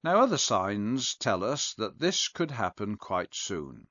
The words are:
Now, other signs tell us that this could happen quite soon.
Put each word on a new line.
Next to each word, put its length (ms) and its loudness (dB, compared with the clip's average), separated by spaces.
Now, 160 6
other 160 6
signs 800 0
tell 260 0
us 360 -2
that 200 -4
this 300 2
could 220 -2
happen 460 -4
quite 380 -4
soon. 560 -8